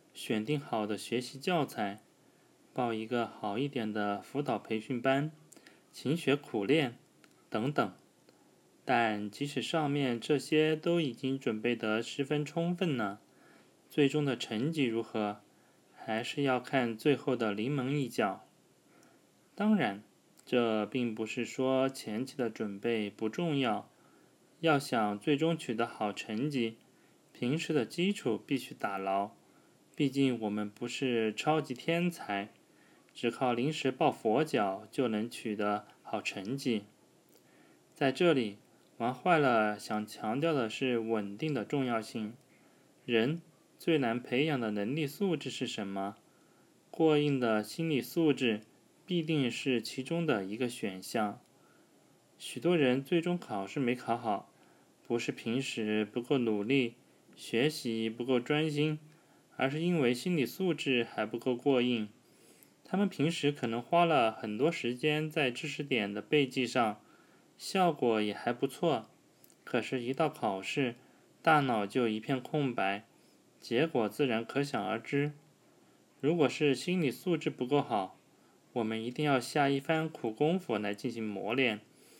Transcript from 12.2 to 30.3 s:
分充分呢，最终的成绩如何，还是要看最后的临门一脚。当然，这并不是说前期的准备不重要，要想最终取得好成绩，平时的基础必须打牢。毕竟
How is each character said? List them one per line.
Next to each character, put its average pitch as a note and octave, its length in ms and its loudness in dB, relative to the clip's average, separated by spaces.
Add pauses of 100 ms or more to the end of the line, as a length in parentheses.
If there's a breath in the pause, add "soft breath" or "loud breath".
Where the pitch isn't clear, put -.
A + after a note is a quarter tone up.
分 D3 220 -2
充 E3+ 320 -2
分 E3 220 0
呢， G#2 220 -4 (680 loud breath)
最 D3 180 2
终 D3 160 0
的 C3+ 140 0
成 A#2+ 340 -4
绩 D#3 140 0
如 A2+ 180 0
何， G#2 380 -4 (540 soft breath)
还 A2+ 280 -6
是 C#3+ 200 -4
要 B2+ 180 2
看 A#2+ 360 0
最 C#3 200 4
后 B2+ 180 -2
的 A2+ 180 0
临 A2 200 -2
门 C#3 260 0
一 C3+ 80 0
脚。 G2+ 400 -2 (1120 soft breath)
当 G#3+ 180 4
然， G#2+ 300 2 (400)
这 A2+ 420 2
并 A#2+ 260 -2
不 A2 140 -4
是 A2+ 180 -4
说 C3 440 2
前 A2+ 360 -6
期 - 120 -12
的 A#2+ 120 0
准 G#2 300 -6
备 G#2+ 320 -2
不 A2 180 -4
重 D#3 300 -2
要， A2+ 320 0 (680 soft breath)
要 D#3 180 4
想 G#2+ 400 0
最 D3 180 0
终 D#3+ 220 2
取 B2 160 -6
得 A#2 100 0
好 G#2+ 280 -4
成 A2+ 360 -4
绩， A#2+ 280 -2 (560 soft breath)
平 B2 260 -2
时 - 140 -4
的 C3+ 120 2
基 F#3 280 0
础 - 260 -2
必 - 180 -4
须 - 160 -6
打 G2+ 240 -4
牢。 G2 360 0 (640 soft breath)
毕 C#3+ 120 2
竟 C3 340 2